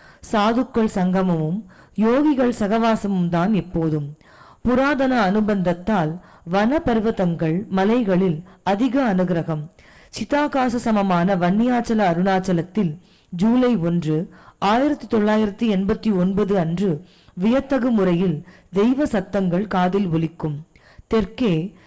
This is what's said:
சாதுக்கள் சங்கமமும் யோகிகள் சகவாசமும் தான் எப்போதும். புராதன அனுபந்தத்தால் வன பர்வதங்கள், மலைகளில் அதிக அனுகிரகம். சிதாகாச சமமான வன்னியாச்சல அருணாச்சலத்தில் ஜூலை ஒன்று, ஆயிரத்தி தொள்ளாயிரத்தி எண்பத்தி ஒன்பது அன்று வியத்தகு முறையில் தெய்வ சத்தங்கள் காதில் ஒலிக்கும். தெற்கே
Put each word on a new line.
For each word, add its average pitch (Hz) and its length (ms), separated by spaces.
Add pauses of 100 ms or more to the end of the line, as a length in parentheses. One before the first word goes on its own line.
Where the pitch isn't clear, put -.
(200)
சாதுக்கள் 226 680
சங்கமமும் 185 800 (300)
யோகிகள் 254 640
சகவாசமும் 208 720
தான் 175 240
எப்போதும். 160 640 (440)
புராதன 254 680
அனுபந்தத்தால் 180 880 (240)
வன 214 360
பர்வதங்கள், 196 880
மலைகளில் 190 760 (200)
அதிக 220 500
அனுகிரகம். 165 560 (400)
சிதாகாச 254 680
சமமான 196 580
வன்னியாச்சல 220 680
அருணாச்சலத்தில் 180 920 (320)
ஜூலை 233 480
ஒன்று, 165 520 (300)
ஆயிரத்தி 240 580
தொள்ளாயிரத்தி 214 600
எண்பத்தி 202 400
ஒன்பது 190 420
அன்று 170 440 (300)
வியத்தகு 254 580
முறையில் 180 520 (280)
தெய்வ 254 340
சத்தங்கள் 190 600
காதில் 185 400
ஒலிக்கும். 160 580 (420)
தெற்கே 196 640 (140)